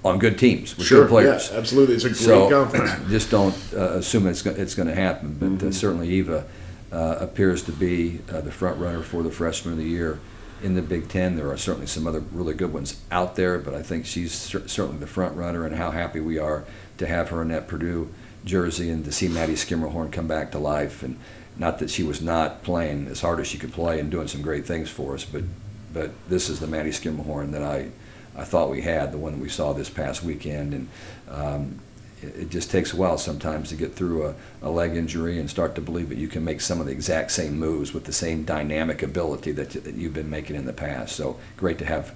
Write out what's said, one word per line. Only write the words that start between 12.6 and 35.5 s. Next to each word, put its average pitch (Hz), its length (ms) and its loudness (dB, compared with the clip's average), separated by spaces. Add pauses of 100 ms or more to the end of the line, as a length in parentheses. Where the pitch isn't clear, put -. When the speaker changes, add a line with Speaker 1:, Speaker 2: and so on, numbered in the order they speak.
Speaker 1:
ones 71 240 -6 (140)
out 92 260 0
there, 90 220 2
but 71 160 -6
I 73 80 -6
think 82 240 -6
she's 87 260 -4
cer-, - 340 -6
certainly 73 320 -4
the 73 80 -8
front 85 300 -2
runner, 85 300 -4
and 78 100 -4
how 85 140 -2
happy 82 300 -4
we 80 180 -2
are 76 260 -2 (340)
to 90 80 -2
have 85 240 0
her 82 120 -2
in 80 60 -2
that 80 200 -4
Purdue 82 400 -4 (360)
jersey 87 460 0
and 80 140 -2
to 73 80 -4
see 92 160 0
Maddie 82 260 0
Skimmerhorn 80 580 -2
come 82 160 -4
back 78 240 -2
to 73 60 -6
life. 73 440 -2
And 64 160 -8 (400)
not 85 220 0
that 76 100 -2
she - 120 -2
was 76 200 -2
not 82 400 0
playing 76 460 -2
as 65 120 -8
hard 85 200 0
as 71 60 -4
she 71 120 -8
could 62 140 -10
play 82 280 0
and 73 100 -4
doing 80 180 -4
some 71 120 -8
great 73 260 -4
things 82 220 -4
for 69 260 -6
us, 67 100 -8
but, 73 180 -8 (500)
but 78 180 -6 (180)
this 90 200 0
is 73 120 -4
the 78 60 -4
Maddie 78 240 -2
Skimmerhorn 76 640 -4
that 73 100 -4
I, - 260 -2 (460)
I 67 100 -10
thought 80 260 2
we 67 120 -2
had, 76 300 0
the 76 60 -6
one 76 140 -6
that 69 100 -6
we 71 80 -6
saw 73 240 0
this 69 160 -6
past 71 320 -4
weekend. 73 520 -4
And, 65 140 -8 (420)
um, 71 500 -4 (420)
it, 71 140 -14
it 80 140 -8
just 87 200 -4
takes 92 220 2
a 85 40 -4
while 87 220 4
sometimes 76 520 -4
to 80 60 -8
get 76 180 -4
through 82 320 0
a, 71 80 -4 (280)
a 73 80 -4
leg 85 260 0
injury 82 440 -2
and 73 100 -6